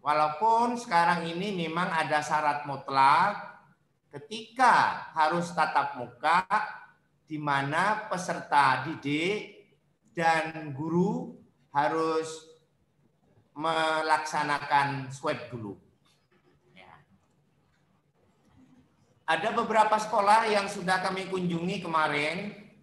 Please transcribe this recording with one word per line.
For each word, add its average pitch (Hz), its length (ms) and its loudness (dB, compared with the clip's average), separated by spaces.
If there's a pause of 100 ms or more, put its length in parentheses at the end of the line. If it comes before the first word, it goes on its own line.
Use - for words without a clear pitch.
Walaupun 220 720 2
sekarang 175 500 2
ini 175 380 -4
memang 175 240 -2
ada 151 320 0
syarat 147 480 -2
mutlak, 139 880 2 (560)
ketika 185 960 0
harus 160 400 0
tatap 147 480 0
muka, 156 460 0 (840)
di 156 120 -10
mana 147 680 0
peserta 143 800 0
didik 160 840 -6 (440)
dan 156 560 0
guru 175 640 -2 (360)
harus 160 560 0 (1300)
melaksanakan 151 1600 0
swab 143 360 -6
dulu. 107 320 -12 (960)
Ya. 87 160 -20 (2250)
Ada 185 320 0
beberapa 214 400 4
sekolah 214 560 4
yang 196 160 0
sudah 185 320 -2
kami 185 320 -4
kunjungi 180 480 -2
kemarin 160 720 -2 (320)